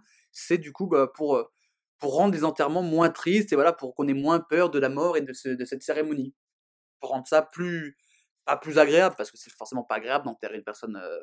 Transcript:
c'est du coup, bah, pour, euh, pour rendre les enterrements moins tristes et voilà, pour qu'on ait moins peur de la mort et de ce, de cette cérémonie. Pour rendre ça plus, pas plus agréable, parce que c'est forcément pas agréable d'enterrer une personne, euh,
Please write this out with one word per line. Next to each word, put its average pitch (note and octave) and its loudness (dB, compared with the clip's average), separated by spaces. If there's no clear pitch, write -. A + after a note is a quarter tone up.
c'est - -2
du D3+ -8
coup, F#3+ -6
bah, C#3 2
pour, D3 0
euh, A#2 0
pour C#3 -4
rendre F#3+ 4
les D#3 -2
enterrements D#3 0
moins E3 4
tristes G3+ 0
et - 2
voilà, D#3 6
pour C3 -10
qu'on C#3+ -2
ait C#3 2
moins D3 2
peur E3 2
de C#3+ 0
la C3+ 2
mort D#3+ 0
et D3+ 0
de C3 -8
ce, - -8
de B2+ -6
cette C3 -8
cérémonie. D3 -4
Pour C3 -8
rendre C3 -6
ça D#3 2
plus, E3 -6
pas C#3+ 0
plus D3+ -4
agréable, D#3+ 6
parce G#2+ -8
que - -20
c'est - -20
forcément B2 -10
pas A2 -4
agréable B2+ -2
d'enterrer A2 -10
une G#2+ -12
personne, G#2 -12
euh, F2 -10